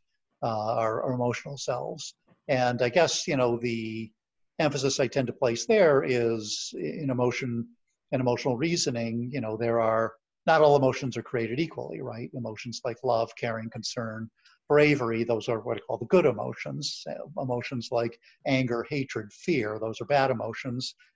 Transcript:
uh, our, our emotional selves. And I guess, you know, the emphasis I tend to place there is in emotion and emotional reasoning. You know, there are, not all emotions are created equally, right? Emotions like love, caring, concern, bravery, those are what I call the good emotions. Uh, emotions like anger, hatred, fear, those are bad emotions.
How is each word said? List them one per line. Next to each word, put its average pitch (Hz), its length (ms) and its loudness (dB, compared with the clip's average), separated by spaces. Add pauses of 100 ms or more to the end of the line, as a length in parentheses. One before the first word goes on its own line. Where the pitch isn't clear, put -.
(420)
uh, 113 320 -2
our, 113 280 0
our 131 100 -2
emotional 123 440 -2
selves. - 580 -6 (340)
And 123 340 2
I 123 60 4
guess, 160 380 2
you 156 100 0
know, 120 220 2
the 113 520 -4 (480)
emphasis 143 420 0
I 131 60 4
tend 127 220 0
to 120 40 -4
place 117 340 0
there 170 380 6
is 113 720 0
in 151 340 -4
emotion 120 560 -2 (460)
and 135 80 0
emotional 123 360 0
reasoning. 120 760 -2
You 135 80 -4
know, 110 160 -4
there 117 240 2
are, 113 320 2 (340)
not 160 160 6
all 147 140 10
emotions 131 400 2
are - 60 -4
created 117 380 -4
equally, - 400 -6
right? 117 340 -10
Emotions 113 500 -8
like 117 200 -4
love, 117 320 2
caring, 113 340 -4
concern, 113 580 -8 (400)
bravery, 127 560 6
those 117 240 0
are 113 120 0
what 117 160 -4
I - 40 -10
call 117 180 -6
the 113 80 -6
good 175 200 6
emotions. - 800 -4
Uh, - 340 -8
emotions 123 480 -6
like 117 280 -2 (280)
anger, 123 420 0
hatred, 127 440 -6
fear, 110 480 -2
those 110 200 -6
are 117 60 -6
bad 135 240 4
emotions. 117 640 -6 (220)